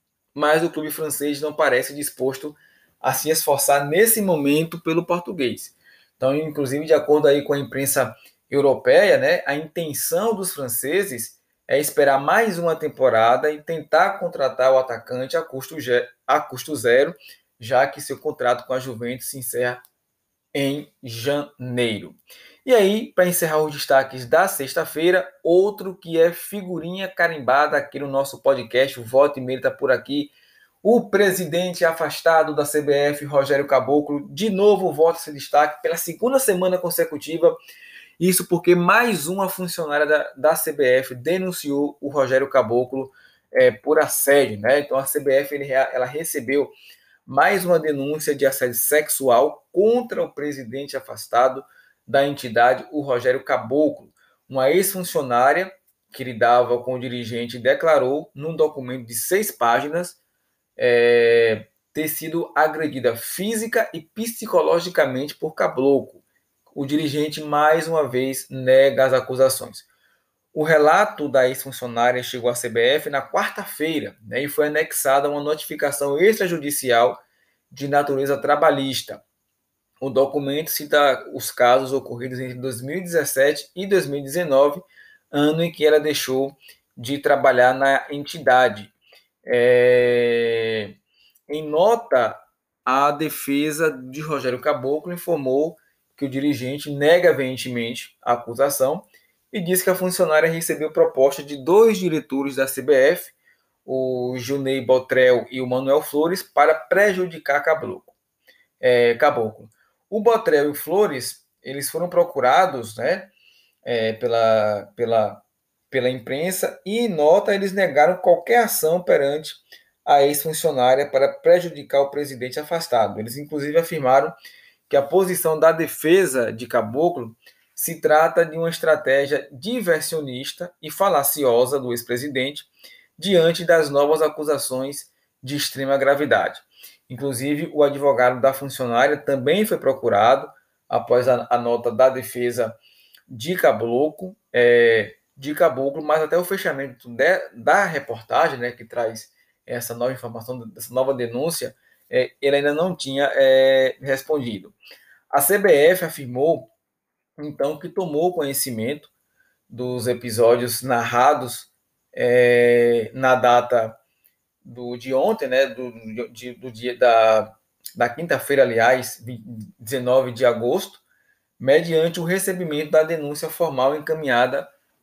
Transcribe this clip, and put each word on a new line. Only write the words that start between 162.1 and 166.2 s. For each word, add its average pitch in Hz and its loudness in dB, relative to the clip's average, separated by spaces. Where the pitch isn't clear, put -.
é, 120 4
na 131 2
data 120 2
do, 123 -12
de 131 -10
ontem, 156 0
né, 131 2
do, 123 -10